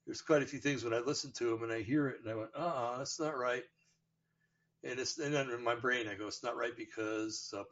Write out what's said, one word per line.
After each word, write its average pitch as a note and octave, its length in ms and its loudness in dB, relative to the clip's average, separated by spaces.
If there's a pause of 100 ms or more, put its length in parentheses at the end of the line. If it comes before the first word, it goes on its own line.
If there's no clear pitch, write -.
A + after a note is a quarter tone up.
there's - 140 -6
quite D3+ 220 6
a B2 40 0
few C#3 120 -6
things C3 260 0
when A#2 80 0
I A#2 60 4
listen C3+ 400 -2
to A#2 160 2
'em A2+ 80 -2
and A2+ 100 -2
I A2+ 100 0
hear C#3 260 2
it A#2+ 120 -6
and A2 100 -6
I A2+ 40 -2
went, A2 200 -4
"Uh-uh, C3 440 0
that's C#3 220 -4
not D3+ 180 0
right." B2 260 2 (1200)
And B2+ 160 -2
it's, B2+ 200 -2
and D3 160 2
then C3+ 160 4
in A#2+ 120 -2
my A#2 140 4
brain A#2+ 320 2
I G2+ 60 -4
go, G#2 120 -4
"It's - 160 -6
not A#2+ 140 -2
right A#2+ 200 0
because, A2 800 -2
uh, G2 160 -4